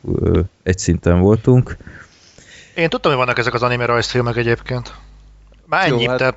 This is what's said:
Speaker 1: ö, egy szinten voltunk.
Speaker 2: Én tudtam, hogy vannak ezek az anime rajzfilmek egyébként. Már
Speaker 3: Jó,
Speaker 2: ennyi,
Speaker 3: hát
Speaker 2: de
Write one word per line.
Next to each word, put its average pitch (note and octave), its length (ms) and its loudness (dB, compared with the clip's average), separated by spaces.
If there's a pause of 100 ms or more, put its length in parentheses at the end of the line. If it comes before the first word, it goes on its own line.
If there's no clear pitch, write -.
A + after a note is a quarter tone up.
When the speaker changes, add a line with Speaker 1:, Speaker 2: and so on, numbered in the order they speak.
(140)
Speaker 1:
ö, F2 260 2 (220)
egy F2+ 160 -2
szinten F2 420 2
voltunk. A2 560 2 (960)
Speaker 2:
Én E3 140 0
tudtam, F#3 220 -2
hogy C3 100 0
vannak B2 180 0
ezek A#2 160 0
az A#2 80 -2
anime B2 220 0
rajzfilmek A#2 520 -2
egyébként. A#2+ 580 -4 (720)
Már E3 220 0
Speaker 3:
Jó, C3+ 60 0
Speaker 2:
ennyi, A#2 140 0
Speaker 3:
hát B2+ 100 -2
Speaker 2:
de C3 180 0